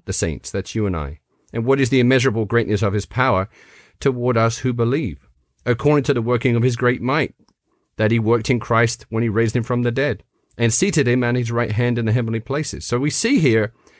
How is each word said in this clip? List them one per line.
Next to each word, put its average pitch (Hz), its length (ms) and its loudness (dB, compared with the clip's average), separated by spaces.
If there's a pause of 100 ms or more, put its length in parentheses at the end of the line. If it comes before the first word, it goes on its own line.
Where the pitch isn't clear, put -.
the - 80 -6
saints, - 400 -4
that's - 240 -6
you 107 100 0
and 92 100 -2
I, 73 220 -6 (340)
and 113 120 -4
what 135 160 2
is 123 100 2
the 135 80 4
immeasurable 120 460 2
greatness 104 380 0
of 101 100 0
his 101 140 -4
power 120 420 0 (500)
toward 123 380 0
us 113 220 0
who 127 140 -2
believe, 120 560 -4 (380)
according 143 380 2
to 143 100 0
the 120 80 -2
working 120 320 0
of 117 80 2
his 123 140 2
great 123 260 0
might, 135 320 -2 (640)
that 110 160 2
he 120 80 2
worked 110 280 0
in 120 120 2
Christ 117 480 0
when 113 160 -2
he 117 40 0
raised 110 280 0
him 117 80 0
from 123 180 -2
the 120 80 0
dead 127 320 -2 (340)
and 117 160 2
seated 160 360 2
him 123 160 2
at 120 100 0
his 120 160 -2
right 117 220 -2
hand 120 260 0
in 113 80 -2
the 107 60 2
heavenly 113 260 0
places. 135 460 -6
So 120 120 -2
we 143 140 0
see 240 300 2
here 113 320 2 (280)